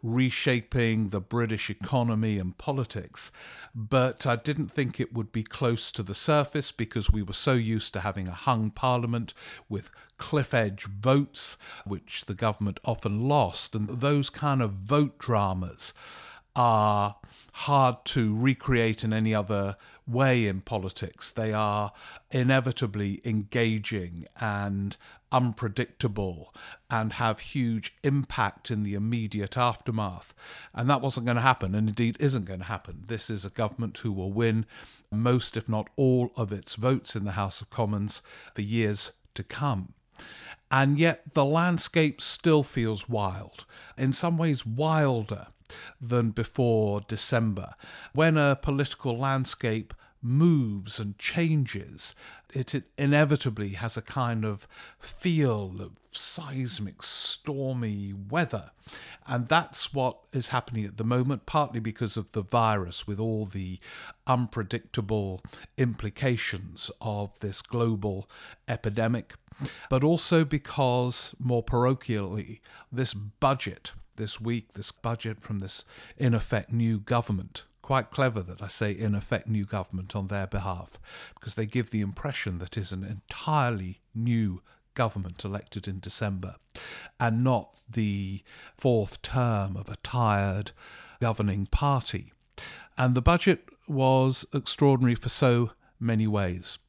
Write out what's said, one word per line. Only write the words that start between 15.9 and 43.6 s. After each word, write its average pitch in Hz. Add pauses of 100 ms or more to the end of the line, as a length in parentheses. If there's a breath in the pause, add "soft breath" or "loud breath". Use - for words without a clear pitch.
are 107 (380 loud breath)
hard 135
to 110
recreate 117
in 110
any 110
other 101 (280 loud breath)
way 123
in 95
politics. -
They 110
are 104 (360 loud breath)
inevitably 123
engaging 107 (120)
and 101 (340 loud breath)
unpredictable 107 (360 loud breath)
and 110
have 113
huge 117
impact 135
in 107
the 101
immediate 107
aftermath. 110 (400 loud breath)
And 123
that 139
wasn't 127
gonna 120
happen, 117
and 110
indeed 117
isn't 135
gonna 92
happen. -
This 110
is 104
a 98
government 110
who 113
will 95
win 113 (440 loud breath)
most, 120
if 110
not 107
all, 127
of 107
its -
votes 123
in 101
the 101
House 98
of -
Commons 104 (320 loud breath)
for -
years 104 (220)
to 101
come. 120 (760 loud breath)
And 139
yet -
the 143
landscape 160
still 151
feels 110
wild, 101 (320 loud breath)